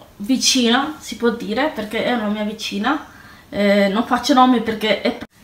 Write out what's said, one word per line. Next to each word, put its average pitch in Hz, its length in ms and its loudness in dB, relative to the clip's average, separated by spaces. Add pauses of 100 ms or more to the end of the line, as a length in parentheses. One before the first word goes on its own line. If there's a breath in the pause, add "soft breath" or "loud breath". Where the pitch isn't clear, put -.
(180)
vicina, 254 840 2
si - 180 -12
può 233 120 2
dire, 220 440 -2
perché 214 300 -6
è 247 100 0
una 214 140 -2
mia 214 160 -2
vicina, 214 600 -4 (440 loud breath)
eh, 202 400 2
non 214 160 0
faccio 254 280 0
nomi 254 280 6
perché 214 400 -2
è. - 160 -2 (260)